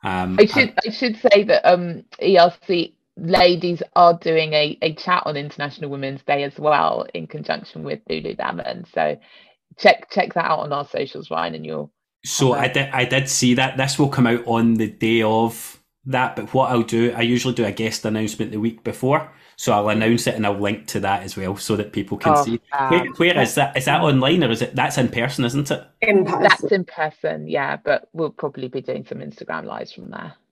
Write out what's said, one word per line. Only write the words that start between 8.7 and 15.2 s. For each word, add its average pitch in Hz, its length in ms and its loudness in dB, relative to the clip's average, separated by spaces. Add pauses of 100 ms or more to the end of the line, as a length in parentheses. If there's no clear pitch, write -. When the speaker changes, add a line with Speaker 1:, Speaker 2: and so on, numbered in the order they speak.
Speaker 2:
So 78 240 -2 (600)
check, - 320 2
check - 240 -2
that 165 100 -2
out 160 160 0
on 147 120 -6
our 143 140 -6
socials, - 440 -8
Ryan, 82 240 -4
and 78 120 -12
you'll 76 240 -8 (340)
Speaker 1:
So 131 280 2
Speaker 2:
have 120 100 0
Speaker 1:
I 127 40 2
Speaker 2:
a 135 80 -2
Speaker 1:
did, 135 180 -2
I 127 140 0
did 135 220 0
see 123 260 2
that. 131 240 0
This 131 200 -2
will 143 120 2
come 127 160 2
out 120 200 0
on 113 280 2
the 110 160 0
day 113 320 0